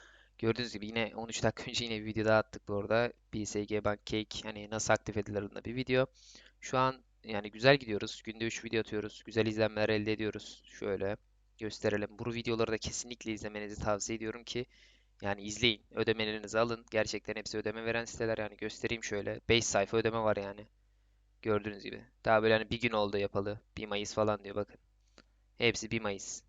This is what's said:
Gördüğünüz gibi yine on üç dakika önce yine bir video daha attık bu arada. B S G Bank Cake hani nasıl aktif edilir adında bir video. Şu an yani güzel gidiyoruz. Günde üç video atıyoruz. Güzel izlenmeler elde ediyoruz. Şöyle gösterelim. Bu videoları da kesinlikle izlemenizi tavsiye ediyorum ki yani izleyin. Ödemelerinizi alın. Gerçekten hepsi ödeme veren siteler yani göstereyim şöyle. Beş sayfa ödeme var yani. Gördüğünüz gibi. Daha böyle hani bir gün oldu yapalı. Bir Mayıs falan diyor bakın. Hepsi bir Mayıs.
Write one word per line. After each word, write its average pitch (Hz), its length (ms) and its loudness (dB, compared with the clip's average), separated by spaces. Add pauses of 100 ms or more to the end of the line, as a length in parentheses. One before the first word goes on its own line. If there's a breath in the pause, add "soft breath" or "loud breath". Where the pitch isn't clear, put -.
(380 loud breath)
Gördüğünüz 113 340 0
gibi 104 140 -10
yine 110 300 -4
on 113 120 -6
üç 113 140 -4
dakika 113 280 0
önce 120 140 -2
yine 113 160 -2
bir 107 40 -6
video 107 200 -2
daha 110 140 8
attık - 300 -2
bu 101 80 -2
arada. 107 360 2 (220)
B 104 120 -4
S 104 180 -2
G 104 200 -2
Bank 104 220 -2
Cake - 360 -4
hani 104 280 -10
nasıl 110 220 0
aktif 107 240 2
edilir 104 260 -2
adında - 220 -10
bir 117 120 -6
video. 127 300 2 (540 loud breath)
Şu - 180 -2
an 131 260 2 (200)
yani 107 260 -4
güzel 120 260 8
gidiyoruz. 110 480 -4
Günde 113 220 -4
üç - 180 -4
video 113 160 0
atıyoruz. 107 460 -4
Güzel 110 200 2
izlenmeler 107 420 2
elde 107 240 2
ediyoruz. 107 520 -4
Şöyle 98 520 -2 (420)
gösterelim. 104 600 -2
Bu 117 160 -4
videoları 113 380 0
da 110 60 0
kesinlikle 120 540 -6
izlemenizi 104 480 -6
tavsiye 107 360 0
ediyorum 113 280 -6
ki 123 220 -6 (560 soft breath)
yani 101 200 -2
izleyin. 107 480 0
Ödemelerinizi 110 680 0
alın. 117 320 0
Gerçekten 107 460 0
hepsi 110 220 -6
ödeme 110 260 -4
veren 117 200 0
siteler 113 340 -2
yani 104 180 -6
göstereyim 113 480 -4
şöyle. 104 440 -4
Beş 117 160 8
sayfa 101 320 2
ödeme 113 220 2
var 110 180 4
yani. 101 300 -6 (760)
Gördüğünüz 104 400 0
gibi. 107 220 -8 (200)
Daha 110 180 6
böyle 113 120 6
hani 110 160 2
bir 117 100 -2
gün 117 120 2
oldu 104 260 2
yapalı. 101 420 -2 (160)
Bir 107 100 -4
Mayıs 104 280 -4
falan 107 300 2
diyor 101 120 -10
bakın. 104 200 -4 (800)
Hepsi 113 320 2
bir 113 100 -2
Mayıs. 101 480 -6